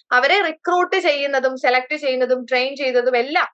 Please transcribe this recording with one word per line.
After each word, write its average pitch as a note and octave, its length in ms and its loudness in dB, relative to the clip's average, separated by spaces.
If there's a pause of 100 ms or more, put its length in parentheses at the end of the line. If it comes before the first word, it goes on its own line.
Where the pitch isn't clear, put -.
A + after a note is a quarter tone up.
(120)
അവരെ C#4+ 300 2
റിക്രൂട്ട് F4 540 -2
ചെയ്യുന്നതും C#4 600 0
സെലക്ട് B3+ 380 0
ചെയ്യുന്നതും B3+ 540 -2
ട്രെയിൻ C4 260 -2
ചെയ്യുന്നതും B3+ 420 0
എല്ലാം C#4+ 360 0